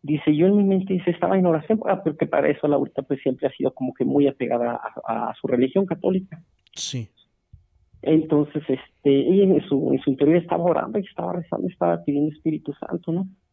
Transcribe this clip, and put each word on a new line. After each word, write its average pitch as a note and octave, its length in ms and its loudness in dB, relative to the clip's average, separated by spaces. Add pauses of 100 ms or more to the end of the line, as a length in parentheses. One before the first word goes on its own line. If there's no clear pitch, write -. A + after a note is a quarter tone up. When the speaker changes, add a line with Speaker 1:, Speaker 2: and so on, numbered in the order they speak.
Speaker 1:
Dice, D3+ 340 0
yo E3+ 100 4
en G3+ 100 4
mi G#3 60 4
mente, F#3+ 320 0
dice, F3 160 -2
estaba F3 260 0
en F#3 100 4
oración, E3+ 400 0
ah, - 180 0
porque D#3 220 -2
para D3 220 0
eso D3 200 0
Laurita - 340 0
pues - 200 -6
siempre C3+ 260 -2
ha - 20 0
sido - 240 -4
como B2+ 180 -6
que C3+ 120 -4
muy C#3 240 2
apegada A#2+ 520 -2 (240)
a, A#2 260 -4
a A2+ 40 -12
su - 140 -10
religión C3+ 360 2
católica. F#3 560 -4 (340)
Speaker 2:
Sí. - 340 -8 (960)
Speaker 1:
Entonces, D#3 680 0
este, - 420 -2 (180)
ella F#3+ 260 6
en D#3 140 4
su, C#3 240 0
en C3 80 2
su C#3+ 100 0
interior D3 260 4
estaba E3+ 260 0
orando F3+ 360 0
y G3 40 -2
estaba F3+ 300 -8
rezando, F3+ 340 -6
estaba E3+ 380 -2
pidiendo D3 280 0
Espíritu D3+ 420 -6
Santo, - 360 -8
¿no? F#3 160 -4 (260)